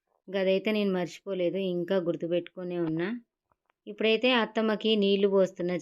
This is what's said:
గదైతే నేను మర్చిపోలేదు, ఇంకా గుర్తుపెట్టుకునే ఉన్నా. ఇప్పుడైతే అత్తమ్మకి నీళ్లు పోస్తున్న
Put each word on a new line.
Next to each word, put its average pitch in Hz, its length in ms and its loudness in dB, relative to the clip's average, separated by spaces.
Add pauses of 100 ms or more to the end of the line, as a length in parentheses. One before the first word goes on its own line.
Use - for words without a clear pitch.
(280)
గదైతే 190 480 0
నేను 202 200 0
మర్చిపోలేదు, 180 640 -2 (160)
ఇంకా 175 220 -2 (100)
గుర్తుపెట్టుకునే 175 720 -4 (100)
ఉన్నా. 165 200 -2 (760)
ఇప్పుడైతే 220 420 0 (140)
అత్తమ్మకి 220 480 0 (120)
నీళ్లు 196 320 4
పోస్తున్న 180 480 2